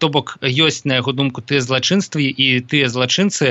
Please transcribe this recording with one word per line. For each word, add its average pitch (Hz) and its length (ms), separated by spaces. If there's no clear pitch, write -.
То 160 80
бок, - 320
ёсць, 151 480
на 131 80
яго 127 160
думку, 131 320
тыя 139 160
злачынствы 139 640
і 127 400
тыя 139 240
злачынцы, 127 600